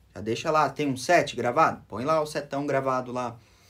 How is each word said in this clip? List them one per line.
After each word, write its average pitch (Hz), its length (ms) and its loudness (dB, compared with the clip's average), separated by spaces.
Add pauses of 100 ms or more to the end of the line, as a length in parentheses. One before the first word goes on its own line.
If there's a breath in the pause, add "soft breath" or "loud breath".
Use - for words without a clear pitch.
(140)
já 98 80 -12
deixa 117 300 -2
lá. 151 180 4
Tem 147 180 -2
um 131 80 0
set 139 400 2
gravado? 123 520 2
Põe 113 180 -8
lá 160 160 2
o 151 60 0
setão 143 400 -6
gravado 131 440 0
lá. 120 260 -6 (320 loud breath)